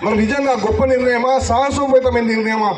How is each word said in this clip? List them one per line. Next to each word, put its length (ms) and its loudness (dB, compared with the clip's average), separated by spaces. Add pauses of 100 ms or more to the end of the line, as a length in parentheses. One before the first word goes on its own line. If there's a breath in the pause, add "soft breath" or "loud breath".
మరి 200 0
నిజంగా 280 0 (140)
గొప్ప 160 0 (100)
నిర్ణయమా, 400 0 (160)
సాహసోపేతమైన 840 0
నిర్ణయమా 440 -2